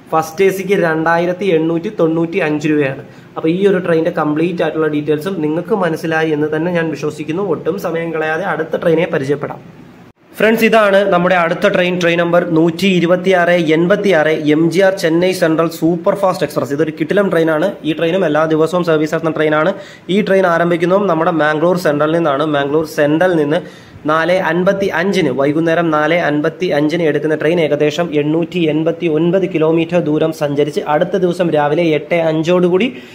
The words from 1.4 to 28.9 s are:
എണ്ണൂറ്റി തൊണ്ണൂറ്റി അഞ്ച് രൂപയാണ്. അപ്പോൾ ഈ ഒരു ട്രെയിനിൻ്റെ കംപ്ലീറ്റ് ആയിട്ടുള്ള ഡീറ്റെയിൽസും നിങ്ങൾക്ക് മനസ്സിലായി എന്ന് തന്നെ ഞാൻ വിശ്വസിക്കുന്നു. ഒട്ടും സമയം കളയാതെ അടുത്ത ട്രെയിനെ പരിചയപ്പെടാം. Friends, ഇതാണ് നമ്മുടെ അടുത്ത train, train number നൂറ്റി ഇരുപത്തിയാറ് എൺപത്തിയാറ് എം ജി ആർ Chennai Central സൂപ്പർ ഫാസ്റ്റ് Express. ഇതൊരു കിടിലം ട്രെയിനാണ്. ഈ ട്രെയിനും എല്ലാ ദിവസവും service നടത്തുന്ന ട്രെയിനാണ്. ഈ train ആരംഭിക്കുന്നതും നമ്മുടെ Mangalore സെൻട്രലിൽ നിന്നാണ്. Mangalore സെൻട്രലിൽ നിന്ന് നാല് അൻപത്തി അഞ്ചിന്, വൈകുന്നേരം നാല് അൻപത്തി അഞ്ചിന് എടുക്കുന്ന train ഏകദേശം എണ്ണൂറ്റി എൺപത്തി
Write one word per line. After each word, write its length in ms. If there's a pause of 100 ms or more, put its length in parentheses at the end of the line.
എണ്ണൂറ്റി 560
തൊണ്ണൂറ്റി 380
അഞ്ച് 300
രൂപയാണ്. 360 (320)
അപ്പോൾ 120
ഈ 180
ഒരു 120
ട്രെയിനിൻ്റെ 320
കംപ്ലീറ്റ് 520
ആയിട്ടുള്ള 260
ഡീറ്റെയിൽസും 540
നിങ്ങൾക്ക് 320
മനസ്സിലായി 560
എന്ന് 260
തന്നെ 160
ഞാൻ 180
വിശ്വസിക്കുന്നു. 520
ഒട്ടും 360
സമയം 340
കളയാതെ 320
അടുത്ത 380
ട്രെയിനെ 300
പരിചയപ്പെടാം. 480 (760)
Friends, 280
ഇതാണ് 340 (120)
നമ്മുടെ 240
അടുത്ത 340
train, 300
train 200
number 320
നൂറ്റി 380
ഇരുപത്തിയാറ് 680 (160)
എൺപത്തിയാറ് 600 (180)
എം 200
ജി 100
ആർ 140
Chennai 380
Central 360
സൂപ്പർ 460
ഫാസ്റ്റ് 300
Express. 280
ഇതൊരു 280
കിടിലം 300
ട്രെയിനാണ്. 380 (160)
ഈ 80
ട്രെയിനും 340
എല്ലാ 200
ദിവസവും 380
service 300
നടത്തുന്ന 220
ട്രെയിനാണ്. 360 (360)
ഈ 120
train 260
ആരംഭിക്കുന്നതും 600
നമ്മുടെ 240
Mangalore 480
സെൻട്രലിൽ 380
നിന്നാണ്. 300
Mangalore 400
സെൻട്രലിൽ 500
നിന്ന് 240 (460)
നാല് 360
അൻപത്തി 440
അഞ്ചിന്, 440
വൈകുന്നേരം 600
നാല് 240
അൻപത്തി 520
അഞ്ചിന് 360
എടുക്കുന്ന 320
train 260
ഏകദേശം 540
എണ്ണൂറ്റി 540
എൺപത്തി 380